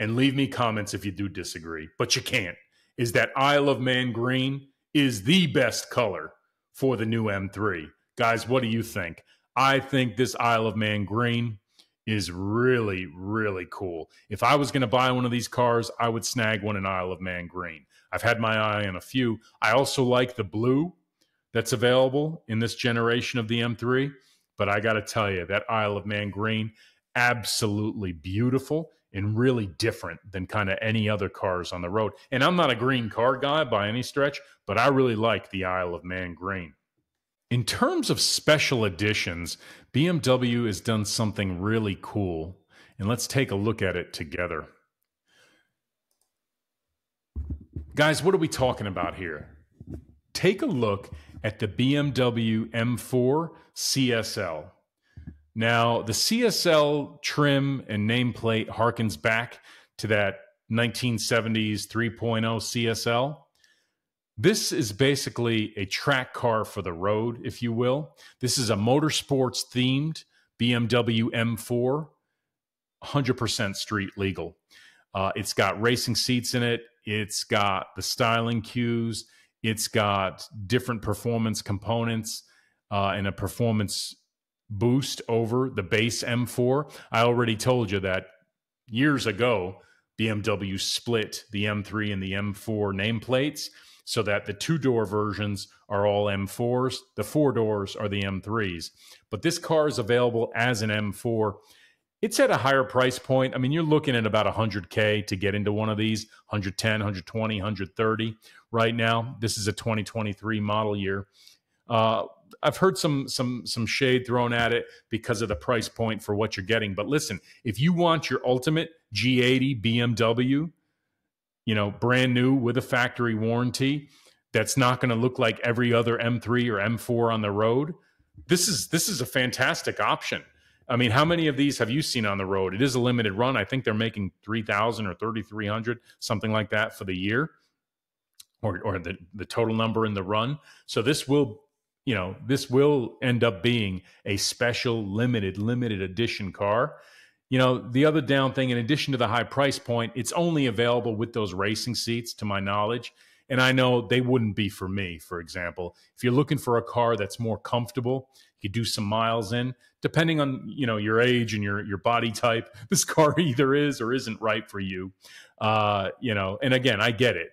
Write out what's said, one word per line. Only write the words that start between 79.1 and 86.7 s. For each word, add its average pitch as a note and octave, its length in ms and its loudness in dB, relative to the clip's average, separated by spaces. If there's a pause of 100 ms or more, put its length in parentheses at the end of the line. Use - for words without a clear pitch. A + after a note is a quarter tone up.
It's A2 240 -2
got G2+ 580 2 (220)
different B2 340 0
performance A2+ 580 -2
components, A2+ 840 -4 (480)
uh, G2 240 0
and G2 100 -2
a F#2+ 60 -2
performance G#2+ 800 -2 (560)
boost A#2+ 580 0
over A#2 400 0
the A2 140 -4
base A2 400 0
M A#2+ 240 -2
four. C3 440 0 (200)